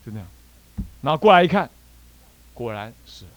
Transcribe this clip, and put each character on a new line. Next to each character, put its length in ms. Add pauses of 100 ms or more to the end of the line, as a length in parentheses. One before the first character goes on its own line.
就 80
那 60
样。 100 (720)
然 140
后 20
过 160
来 100
一 60
看， 220 (800)
果 180
然 220 (140)
死 180
了。 120